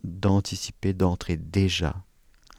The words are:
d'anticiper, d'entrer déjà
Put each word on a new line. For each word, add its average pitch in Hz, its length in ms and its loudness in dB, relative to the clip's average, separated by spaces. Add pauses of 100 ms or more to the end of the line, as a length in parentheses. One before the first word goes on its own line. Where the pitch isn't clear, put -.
d'anticiper, 98 880 0
d'entrer 92 420 0
déjà 85 680 0 (580)